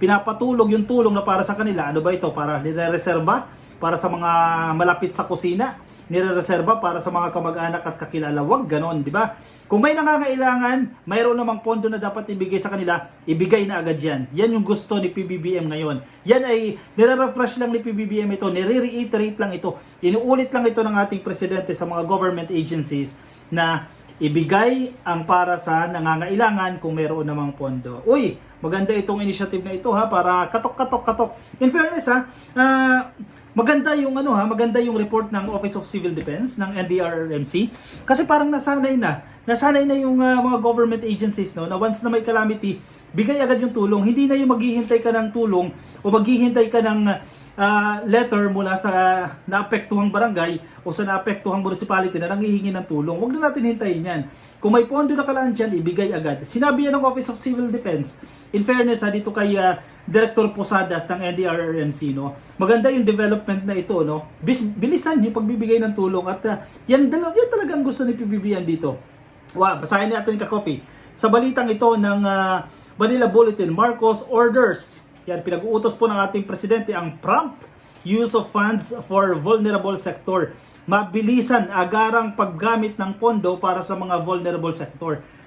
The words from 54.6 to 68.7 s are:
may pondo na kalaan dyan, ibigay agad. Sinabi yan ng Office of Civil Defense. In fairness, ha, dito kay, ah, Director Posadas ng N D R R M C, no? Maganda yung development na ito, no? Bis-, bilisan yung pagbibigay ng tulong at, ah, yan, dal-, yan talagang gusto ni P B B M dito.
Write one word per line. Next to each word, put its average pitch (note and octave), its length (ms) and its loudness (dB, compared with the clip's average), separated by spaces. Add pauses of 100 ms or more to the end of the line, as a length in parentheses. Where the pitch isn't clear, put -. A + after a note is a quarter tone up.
may A#3+ 160 4
pondo C#4+ 240 2
na C#4 80 0
kalaan C4 320 0
dyan, A3 240 -2
ibigay F3+ 320 -2
agad. D#3 400 -4
Sinabi C#4 400 2
yan C#4 80 0
ng C4 80 0
Office B3+ 240 -2
of A3 80 -10
Civil B3 320 -4
Defense. F3 480 -4 (320)
In G3+ 160 0
fairness, A#3+ 400 2
ha, G#3 80 0
dito G#3 160 -4
kay, G3+ 240 0
ah, F#3 240 2 (240)
Director A3 480 2
Posadas F#3 560 -2
ng F#3 140 -4 (100)
N F3 80 -6
D F#3 80 0
R E3+ 80 0
R E3 240 -2
M D3 160 -2
C, D3 160 -4
no? C#3 240 -6 (240)
Maganda A3+ 320 4
yung B3+ 160 2
development G#3 560 0
na G3 160 -4
ito, F3+ 240 -2
no? D3+ 400 -4
Bis-, A#3+ 240 0
bilisan C4+ 560 0
yung A3 100 2
pagbibigay A3+ 460 2
ng A3 160 0
tulong F#3 320 0
at, F#3+ 240 -4
ah, G#3 80 -2 (320)
yan, C4+ 160 6
dal-, E4 320 0
yan A#4+ 160 4
talagang D4+ 320 0
gusto C#4 160 -2
ni A#3+ 160 0
P A#3 80 -6
B G3+ 160 -2
B G#3 80 -2
M F3+ 160 -2
dito. D#3+ 320 -2 (560)